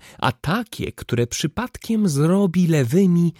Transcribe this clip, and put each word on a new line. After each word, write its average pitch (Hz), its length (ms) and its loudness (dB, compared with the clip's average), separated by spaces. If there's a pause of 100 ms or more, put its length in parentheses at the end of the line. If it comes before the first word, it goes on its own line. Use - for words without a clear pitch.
(180)
a - 140 0
takie, - 600 -6
które 120 360 -4
przypadkiem 214 840 -4
zrobi 170 580 2
lewymi, 170 720 2